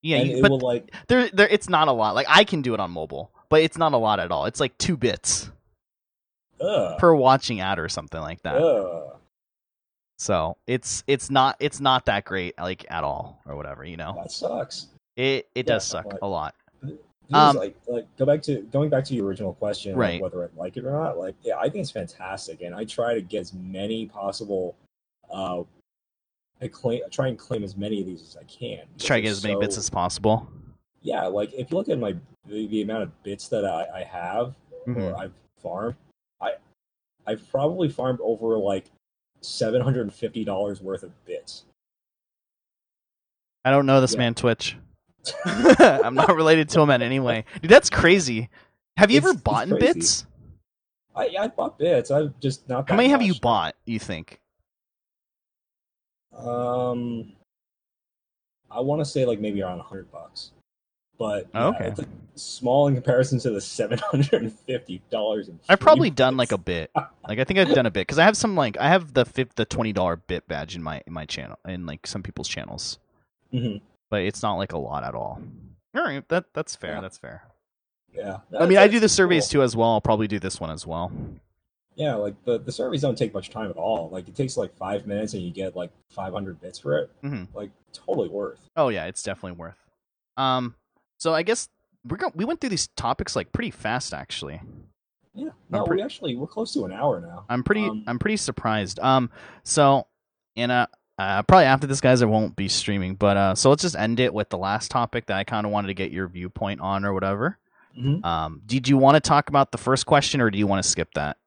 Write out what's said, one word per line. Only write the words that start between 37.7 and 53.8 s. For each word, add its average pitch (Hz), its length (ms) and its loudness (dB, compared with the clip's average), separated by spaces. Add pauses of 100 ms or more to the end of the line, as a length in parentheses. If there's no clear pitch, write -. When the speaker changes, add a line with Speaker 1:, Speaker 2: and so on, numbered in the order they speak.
Speaker 2:
farmed 127 320 -2
over, 113 360 0
like, 98 280 -2 (540)
seven 113 400 -2
hundred 123 320 -2
fifty 110 320 -6
dollars 98 360 -4
worth 95 240 -8
of 85 80 -20 (120)
bits. - 400 -14 (2000)
Speaker 1:
I 131 60 2
don't 139 160 6
know 135 140 8
this 127 140 2
Speaker 2:
Yeah. - 40 -4
Speaker 1:
man, 120 160 2
Twitch. - 420 0 (380)
<laughs> - 300 -10
I'm 202 720 8
not - 200 6
related 160 360 6
to 170 100 4
him 147 100 8
in 123 120 6
any 127 180 0
way. 117 240 0 (160)
Dude, 165 100 2
that's 262 200 10
crazy. 139 580 4 (480)
Have 202 160 6
you 269 60 8
Speaker 2:
It's, 294 80 4
Speaker 1:
ever 370 80 4
Speaker 2:
it's 165 80 -6
Speaker 1:
bought 113 260 0
Speaker 2:
crazy. - 100 2 (140)
Speaker 1:
bits? - 340 0 (880)
Speaker 2:
I, - 120 -2
yeah, 190 160 -4
I've 233 120 -4
bought - 240 -6
bits. 147 320 0
I've 143 300 0
just 135 280 -4
not 127 200 -4
Speaker 1:
How 190 60 2
Speaker 2:
that - 20 6
Speaker 1:
many 254 140 6
have 277 120 6
you 196 100 2
Speaker 2:
much. 135 100 -2
Speaker 1:
bought, 98 420 0